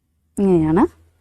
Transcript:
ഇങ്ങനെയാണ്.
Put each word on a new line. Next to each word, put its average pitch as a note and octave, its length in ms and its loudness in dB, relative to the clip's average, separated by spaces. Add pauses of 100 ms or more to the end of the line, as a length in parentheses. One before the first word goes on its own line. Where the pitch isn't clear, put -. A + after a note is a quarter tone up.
(420)
ഇങ്ങനെയാണ്. F3+ 440 0 (360)